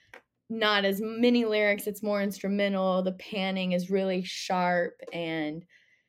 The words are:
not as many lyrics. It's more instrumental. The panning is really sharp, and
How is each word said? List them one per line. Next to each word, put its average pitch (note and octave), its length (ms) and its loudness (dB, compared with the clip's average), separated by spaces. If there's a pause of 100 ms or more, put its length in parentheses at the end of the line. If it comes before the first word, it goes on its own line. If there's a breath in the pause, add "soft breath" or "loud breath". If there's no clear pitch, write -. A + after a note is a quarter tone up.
(500 loud breath)
not G#3+ 340 2
as G3 160 2
many A#3 460 2
lyrics. G#3 400 2
It's G3+ 160 -6
more G#3 180 0
instrumental. G3 840 0
The F#3 100 0
panning F#3+ 600 -4
is F3+ 160 -2
really F#3+ 340 0
sharp, F3+ 800 -2 (100)
and D#3+ 540 -6 (440 soft breath)